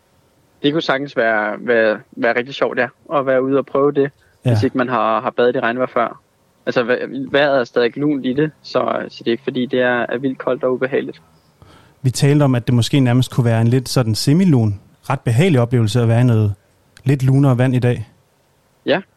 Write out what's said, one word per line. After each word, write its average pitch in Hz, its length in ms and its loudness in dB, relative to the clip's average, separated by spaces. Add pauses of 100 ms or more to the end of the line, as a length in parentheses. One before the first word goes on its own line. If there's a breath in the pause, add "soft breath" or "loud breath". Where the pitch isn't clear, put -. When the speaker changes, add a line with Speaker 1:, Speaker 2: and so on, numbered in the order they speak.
(640)
Speaker 1:
Det 143 100 2
kunne 160 100 -2
sagtens 139 340 -4
være, 107 440 0
være, 110 380 2 (140)
være 120 260 -2
rigtig 135 160 -8
sjovt, 123 240 -2
ja, 120 80 0 (280)
at 135 120 0
være 131 160 2
ude 135 160 0
og 127 80 -2
prøve 139 260 0
det, 143 180 0 (340 soft breath)
Speaker 2:
Ja. 127 80 2
Speaker 1:
hvis 107 100 2
ikke 131 160 -2
man 123 100 -2
har, 110 320 0
har 123 100 -4
badet 123 260 0
i 131 40 -2
regnvejr 120 260 -2
før. - 340 -4 (460)
Altså, 127 160 -2
vejr-, 127 480 -4
vejret 139 300 2
er 120 40 -2
stadig 120 320 -2
lunt 139 300 -2
i 127 60 -2
det, 151 180 0 (120)
så, - 460 -4
så - 100 -18
det - 80 -8
er 117 60 0
ikke 117 120 -6
fordi, 127 220 -4
det 127 140 -2
er, 123 280 0
er 120 100 -6
vildt 131 200 -4
koldt 127 260 -4
og 127 100 0
ubehageligt. 127 480 -6 (800 soft breath)
Speaker 2:
Vi 131 80 0
talte 147 320 2
om, 131 120 2
at 117 120 -4
det 123 80 0
måske 123 260 2
nærmest 123 300 2
kunne 123 140 -2
være 113 160 2
en 117 80 2
lidt 127 200 0
sådan 113 260 0
semilun, 139 680 2 (300)
ret 139 100 -2
behagelig 131 400 2
oplevelse 117 400 0
at 113 80 2
være 113 120 4
i 123 40 4
noget 107 300 2 (500)
lidt 135 180 0
lunere 131 360 4
vand 127 160 2
i 127 40 2
dag. 117 300 -2 (800)
Speaker 1:
Ja, 139 100 2 (200)